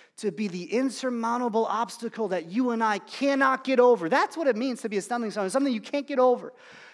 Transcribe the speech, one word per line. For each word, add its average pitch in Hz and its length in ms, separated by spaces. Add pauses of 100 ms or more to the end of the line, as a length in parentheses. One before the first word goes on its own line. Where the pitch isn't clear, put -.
(160)
to 208 160
be 214 160
the 175 240
insurmountable 233 960
obstacle 220 600
that 165 180
you 240 240
and 226 120
I 214 160
cannot 269 640
get 262 140
over. 233 300
That's 285 280
what 320 100
it 233 100
means 247 240
to 226 80
be 208 80
a 185 60
stumbling 240 280
stone, 190 200
something 269 220
you 214 80
can't 285 260
get 277 120
over. 247 340 (400)